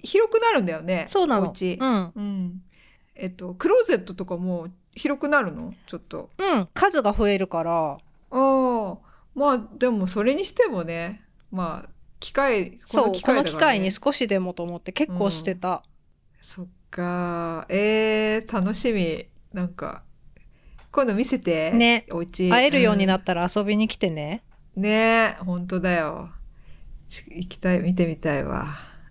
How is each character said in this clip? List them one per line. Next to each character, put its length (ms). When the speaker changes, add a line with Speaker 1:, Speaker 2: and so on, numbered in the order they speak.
Speaker 1:
広 280
く 80
な 120
る 100
ん 40
だ 80
よ 80
ね。 280
Speaker 2:
そ 140
う 40
な 120
の。 100
Speaker 1:
お 20
家。 280
Speaker 2:
う 60
ん。 300
Speaker 1:
う 60
ん。 400
え 120
っ 40
と、 220
ク 160
ロ 140
ー 20
ゼ 100
ッ 80
ト 100
と 120
か 120
も 300
広 280
く 80
な 120
る 120
の？ 200
ち 60
ょ 40
っ 40
と。 360
Speaker 2:
う 200
ん。 160
数 280
が 120
増 160
え 80
る 100
か 160
ら。 80
Speaker 1:
あ 60
あ。 680
ま 180
あ、 100
で 120
も 180
そ 160
れ 120
に 100
し 60
て 160
も 160
ね、 400
ま 340
あ、 40
機 120
会、 480
こ 180
の 40
機 100
会 140
だ 80
か 0
ら 0
ね。 80
Speaker 2:
そ 20
う、 0
こ 0
の 60
機 40
会 160
に 120
少 200
し 160
で 120
も 140
と 100
思 140
っ 40
て 100
結 240
構 140
捨 140
て 120
た。 140
Speaker 1:
う 40
ん。 60
そ 220
っ 40
か。 800
え 760
ー、 80
楽 200
し 180
み。 340
な 100
ん 60
か、 340
今 160
度 80
見 80
せ 160
て。 320
Speaker 2:
ね。 400
Speaker 1:
お 60
家。 320
Speaker 2:
会 160
え 60
る 100
よ 120
う 20
に 100
な 120
っ 60
た 100
ら 200
遊 100
び 140
に 100
来 80
て 140
ね。 340
Speaker 1:
う 40
ん。 40
ね、 560
ほ 180
ん 100
と 120
だ 140
よ。 360
ち-、 220
行 180
き 100
た 180
い、 60
見 140
て 120
み 100
た 180
い 80
わ。 320